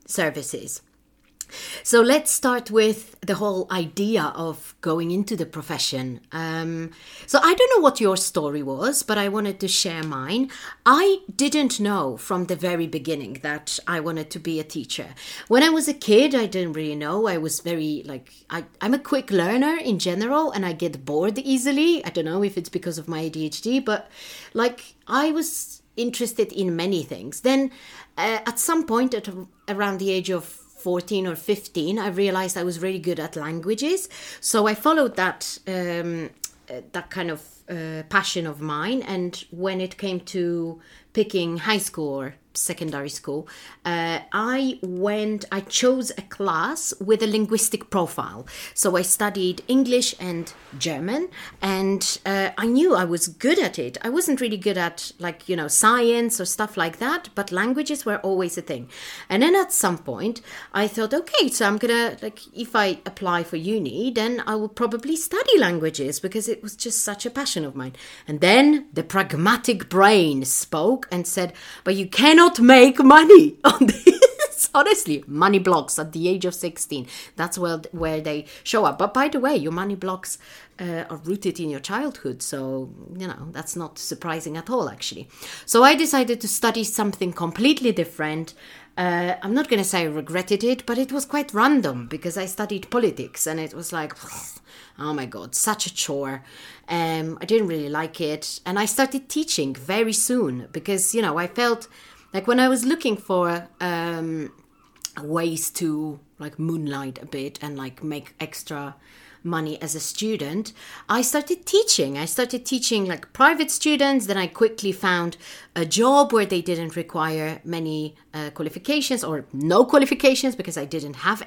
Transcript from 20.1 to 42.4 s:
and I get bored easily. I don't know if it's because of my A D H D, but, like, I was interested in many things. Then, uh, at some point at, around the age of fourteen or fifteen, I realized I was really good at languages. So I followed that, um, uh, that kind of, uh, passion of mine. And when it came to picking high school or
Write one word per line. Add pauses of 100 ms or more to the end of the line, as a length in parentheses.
and
I
get
bored
easily.
I
don't
know
if
it's
because
of
my
A
D
H
D,
but, (460)
like, (120)
I
was (120)
interested
in
many
things.
Then, (480)
uh,
at
some
point
at, (400)
around
the
age
of (220)
fourteen
or
fifteen,
I
realized
I
was
really
good
at
languages. (320)
So
I
followed
that, (100)
um, (400)
uh, (100)
that
kind
of, (260)
uh,
passion
of
mine.
And
when
it
came
to (340)
picking
high
school
or (180)